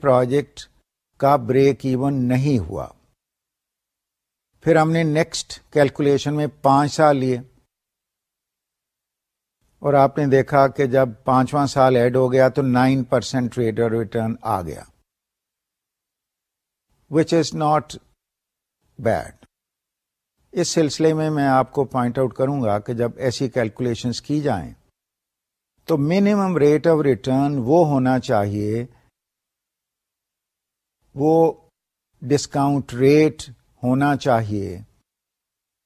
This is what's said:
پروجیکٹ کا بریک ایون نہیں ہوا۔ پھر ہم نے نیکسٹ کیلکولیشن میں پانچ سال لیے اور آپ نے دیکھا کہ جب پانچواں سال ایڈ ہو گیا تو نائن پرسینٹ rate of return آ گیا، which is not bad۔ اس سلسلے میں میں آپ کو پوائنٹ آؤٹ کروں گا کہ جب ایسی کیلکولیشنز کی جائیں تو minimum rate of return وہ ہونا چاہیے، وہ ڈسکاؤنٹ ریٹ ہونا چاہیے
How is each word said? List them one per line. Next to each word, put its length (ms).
پروجیکٹ 560
کا 160
بریک 360
ایون 420
نہیں 300
ہوا۔ 180
پھر 100
ہم 160
نے 120
نیکسٹ 560
کیلکولیشن 640
میں 120
پانچ 320
سال 240
لیے 200
اور 120
آپ 240
نے 100
دیکھا 400
کہ 200
جب 220
پانچواں 440
سال 280
ایڈ 200
ہو 160
گیا 180
تو 120
نائن 480
پرسینٹ 500
rate 260
of 120
return 440
آ 200
گیا، 220
which 280
is 120
not 340
bad۔ 320
اس 140
سلسلے 460
میں 160
میں 180
آپ 240
کو 140
پوائنٹ 340
آؤٹ 160
کروں 280
گا 160
کہ 140
جب 320
ایسی 240
کیلکولیشنز 720
کی 200
جائیں 300
تو 180
minimum 560
rate 320
of 140
return 580
وہ 220
ہونا 300
چاہیے، 560
وہ 360
ڈسکاؤنٹ 720
ریٹ 500
ہونا 320
چاہیے 520